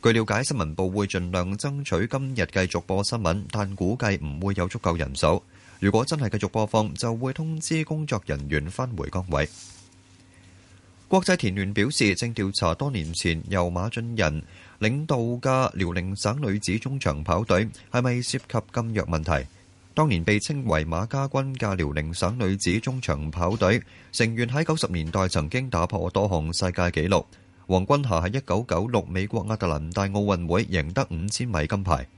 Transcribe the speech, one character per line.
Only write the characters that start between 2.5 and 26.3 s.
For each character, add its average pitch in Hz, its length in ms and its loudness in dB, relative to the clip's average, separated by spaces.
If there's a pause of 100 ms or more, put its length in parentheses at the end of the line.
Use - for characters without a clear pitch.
續 85 100 -2
播 98 220 -2
新 120 160 -2
聞， 95 320 0
但 98 240 -2
估 98 220 0
計 98 260 0
唔 76 220 -4
會 98 100 0
有 90 120 0
足 - 120 -8
夠 85 180 0
人 69 180 -2
手。 82 280 4 (360)
如 101 120 4
果 113 140 4
真 160 140 -2
係 117 100 0
繼 104 160 -2
續 95 40 -2
播 110 160 0
放， 107 280 2
就 113 220 -2
會 127 180 -4
通 160 260 -4
知 160 240 -2
工 156 220 -4
作 123 200 -2
人 71 220 -4
員 76 220 0
返 127 260 -4
回 - 140 -6
崗 92 160 -4 (100)
位。 73 140 2 (1600)
國 185 160 6
際 185 120 4
田 98 180 0
聯 98 200 0
表 110 160 2
示， 107 260 4
正 117 180 -4
調 98 200 0
查 85 200 2
多 143 160 -2
年 85 240 -4
前 82 360 0
由 90 200 2
馬 87 200 -2
俊 117 260 -6
仁 80 260 2 (380)
領 131 260 0
導 156 120 0
嘅 123 600 0
遼 87 160 0
寧 92 280 -2
省 120 200 0
女 104 180 0
子 104 200 -2
中 135 200 -4
長 76 240 0
跑 87 200 2
隊 104 240 4 (240)
係 123 100 2
咪 123 200 0
涉 131 160 -4
及 - 200 -4 (160)
禁 113 200 -2
藥 104 120 0
問 80 180 -2
題。 76 240 0 (480)
當 156 140 4
年 85 140 2
被 104 160 4
稱 143 260 -4
為 80 200 2
馬 82 220 -2
家 139 200 -2
軍 135 280 -2
嘅 101 220 -2
遼 73 160 0
寧 78 180 -2
省 92 280 -2
女 98 180 0
子 107 220 2
中 131 200 -4
長 78 300 -2
跑 87 260 0
隊 107 240 4 (320)
成 113 220 2
員 120 140 -2
喺 139 160 0
九 160 120 0
十 - 160 -2
年 82 200 0
代 95 160 2
曾 80 220 0
經 127 200 -4
打 87 160 2
破 87 240 -2
多 98 180 2
項 80 240 0